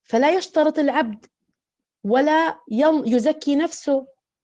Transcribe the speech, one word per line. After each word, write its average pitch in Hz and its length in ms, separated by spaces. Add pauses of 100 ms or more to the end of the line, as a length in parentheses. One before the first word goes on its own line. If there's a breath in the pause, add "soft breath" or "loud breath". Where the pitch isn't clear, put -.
فلا 277 320
يشترط 311 440
العبد 277 460 (800)
ولا 302 560 (120)
ين-، 294 360
يزكي 285 480
نفسه 285 520 (360)